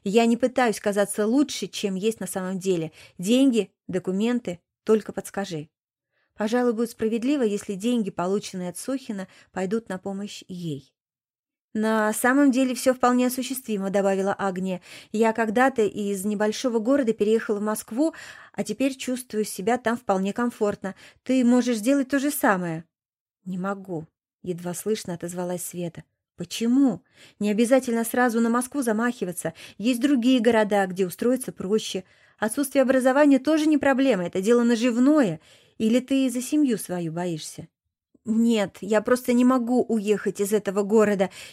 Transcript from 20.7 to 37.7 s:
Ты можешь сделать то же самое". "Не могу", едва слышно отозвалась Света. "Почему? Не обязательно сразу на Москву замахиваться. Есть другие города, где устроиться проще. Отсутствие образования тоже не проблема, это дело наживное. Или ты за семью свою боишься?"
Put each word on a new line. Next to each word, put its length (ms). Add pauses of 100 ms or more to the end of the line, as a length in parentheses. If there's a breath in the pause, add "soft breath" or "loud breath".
Ты 220
можешь 320
сделать 320
то 100
же 120
самое". 540 (600)
"Не 140
могу", 480 (360)
едва 300
слышно 420
отозвалась 480
Света. 420 (340)
"Почему? 640 (380 soft breath)
Не 100
обязательно 540
сразу 360
на 80
Москву 320
замахиваться. 720 (220 loud breath)
Есть 240
другие 380
города, 480
где 180
устроиться 460
проще. 540 (340 soft breath)
Отсутствие 440
образования 580
тоже 260
не 100
проблема, 480
это 160
дело 220
наживное. 760 (380 soft breath)
Или 200
ты 320
за 100
семью 380
свою 340
боишься?" 540 (580)